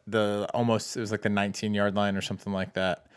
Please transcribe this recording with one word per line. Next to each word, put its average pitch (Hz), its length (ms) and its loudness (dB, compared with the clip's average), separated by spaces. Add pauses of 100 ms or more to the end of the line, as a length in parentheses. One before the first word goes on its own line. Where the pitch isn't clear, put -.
the, 104 460 2
almost, 117 440 2
it - 20 -2
was 107 120 -2
like 107 100 -2
the 107 80 2
nineteen-yard 101 640 0
line 101 220 2
or 95 40 -4
something 101 300 -6
like 95 220 -4
that. 92 320 -2 (120)